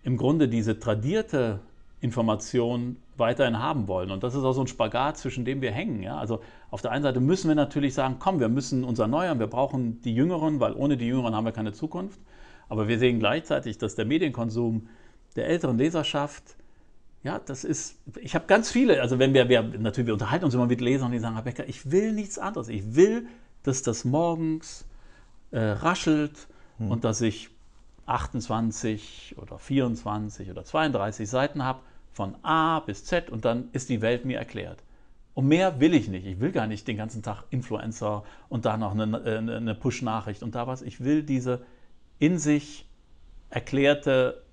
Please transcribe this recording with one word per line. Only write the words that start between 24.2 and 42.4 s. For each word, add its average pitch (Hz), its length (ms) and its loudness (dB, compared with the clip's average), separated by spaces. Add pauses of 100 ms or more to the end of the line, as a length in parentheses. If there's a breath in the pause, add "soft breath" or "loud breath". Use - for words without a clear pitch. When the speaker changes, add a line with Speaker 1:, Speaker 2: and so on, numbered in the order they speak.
Speaker 1:
äh, 120 80 -2
raschelt 151 880 0 (300 soft breath)
Speaker 2:
Hm. 113 120 -2
Speaker 1:
und 117 140 0
dass 110 160 0
ich 110 300 -2 (560)
achtundzwanzig 113 1300 -4
oder - 180 -16
vierundzwanzig 107 920 -2
oder 87 140 -12
zweiunddreißig 110 680 -2
Seiten 135 340 0
hab, 131 180 -4 (300 soft breath)
von - 300 -6
A 160 380 2
bis - 240 -10
Z 175 260 -2
und 113 140 -8
dann 120 280 0
ist - 160 -6
die 110 140 0
Welt 120 240 0
mir 123 120 -4
erklärt. 90 440 -10 (520 soft breath)
Und 131 140 2
mehr 165 320 4
will 165 140 6
ich 110 140 4
nicht. 92 180 -6
Ich 95 140 -6
will 165 120 0
gar 110 140 0
nicht 107 200 -6
den 110 120 -4
ganzen 110 240 -8
Tag 107 260 -8
Influencer 107 720 -4 (280 loud breath)
und 123 160 -2
da 110 100 2
noch 107 160 -2
eine, 107 320 0
eine, 113 320 -2
eine 113 180 -4
Push-Nachricht 110 680 -4
und 113 120 -8
da 120 120 -4
was. 131 160 -6
Ich 127 200 -12
will 151 200 2
diese 127 400 -2 (560 loud breath)
in 170 200 4
sich 147 480 0 (640)